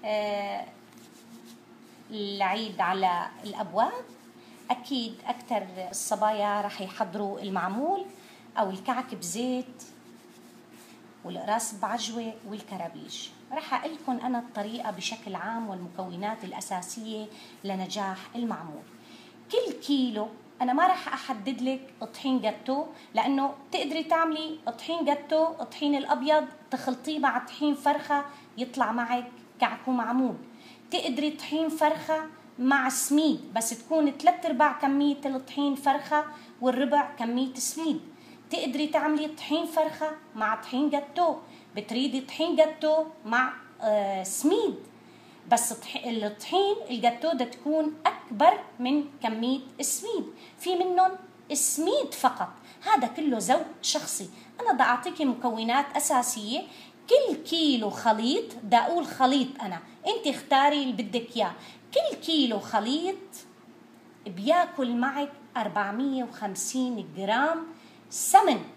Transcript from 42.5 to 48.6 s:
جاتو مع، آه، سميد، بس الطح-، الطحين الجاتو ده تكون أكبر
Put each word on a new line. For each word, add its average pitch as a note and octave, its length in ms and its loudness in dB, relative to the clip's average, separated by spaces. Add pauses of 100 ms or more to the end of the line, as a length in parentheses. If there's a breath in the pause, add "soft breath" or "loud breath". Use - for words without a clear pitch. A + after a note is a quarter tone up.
جاتو D#4 480 4 (200)
مع، B3 280 0 (280)
آه، G3+ 420 0
سميد، E4 520 2 (760 loud breath)
بس A#3 240 2
الطح-، - 340 -10
الطحين B3 720 0 (140)
الجاتو A#3+ 420 2
ده B3+ 120 0
تكون D4+ 500 0 (120)
أكبر C#4+ 540 4 (180)